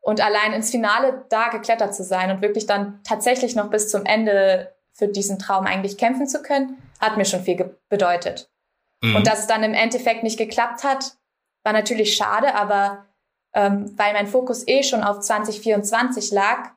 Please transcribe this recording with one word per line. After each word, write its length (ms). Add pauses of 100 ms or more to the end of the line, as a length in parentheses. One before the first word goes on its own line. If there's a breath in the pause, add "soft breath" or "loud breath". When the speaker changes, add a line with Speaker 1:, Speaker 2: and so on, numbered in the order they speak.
Speaker 1:
Und 200
allein 320
ins 160
Finale 600
da 200
geklettert 460
zu 80
sein 260
und 120
wirklich 260
dann 360
tatsächlich 520
noch 160
bis 180
zum 160
Ende 680 (220)
für 140
diesen 320
Traum 260
eigentlich 320
kämpfen 300
zu 160
können, 340 (220)
hat 180
mir 80
schon 180
viel 120
ge-, 140 (200)
bedeutet. 600 (520)
Speaker 2:
Mhm. 140
Speaker 1:
Und 120
dass 120
es 80
dann 160
im 100
Endeffekt 500
nicht 140
geklappt 460
hat, 340 (460)
war 100
natürlich 420
schade, 380
aber, 520 (500)
ähm, 420
weil 160
mein 140
Fokus 400
eh 160
schon 200
auf 180
zwanzig 400
vierundzwanzig 720
lag 460